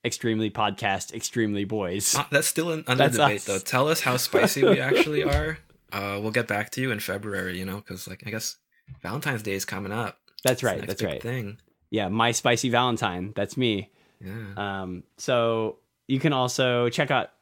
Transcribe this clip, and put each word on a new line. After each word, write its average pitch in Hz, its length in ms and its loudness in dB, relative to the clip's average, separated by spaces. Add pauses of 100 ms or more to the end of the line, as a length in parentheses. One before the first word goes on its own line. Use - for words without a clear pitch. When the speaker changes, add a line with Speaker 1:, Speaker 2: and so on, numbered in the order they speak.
Speaker 1:
extremely 110 460 0
podcast, 101 640 -2
extremely 107 500 0
boys. 101 520 0
Speaker 2:
Uh, 143 160 0
that's 147 160 2
still 165 240 0
un-, 156 160 -6
under 127 160 4
Speaker 1:
That's 127 140 4
Speaker 2:
debate, 135 200 6
Speaker 1:
us. - 80 -8
Speaker 2:
though. 98 140 0
Tell 127 280 2
us 156 140 2
how 127 160 2
spicy - 460 2
we 202 160 6
Speaker 1:
<laughs> - 0 -
Speaker 2:
actually - 440 2
are. 156 360 0 (320)
Uh, 101 280 -2
we'll 110 120 -2
get 113 160 0
back 107 240 -2
to - 100 -6
you 131 100 0
in 104 80 -2
February, 98 600 -4
you 95 60 -4
know, 95 160 -6
'cause, 95 260 -12
like, 95 180 -14
I 104 60 -8
guess 110 260 -6 (460)
Valentine's 117 400 -4
Day 104 100 -2
is 98 100 -2
coming 98 280 -6
up. 107 260 -6 (260)
Speaker 1:
That's 131 100 4
Speaker 2:
It's - 80 -2
the 127 60 0
Speaker 1:
right, 92 100 2
Speaker 2:
next 98 100 -8
Speaker 1:
that's 95 160 -6
Speaker 2:
big 92 80 -2
Speaker 1:
right. - 100 -8
Speaker 2:
thing. 117 380 -8 (320)
Speaker 1:
Yeah, 107 160 0
my 113 240 2
spicy 120 380 2
Valentine. 110 680 0
That's 104 220 -4
me. 110 340 0 (280)
Speaker 2:
Yeah. 101 640 -8
Speaker 1:
Um, 92 220 -8 (140)
so 117 600 2 (300)
you 131 120 0
can 127 140 4
also 123 560 2
check 143 220 0
out 127 180 2 (120)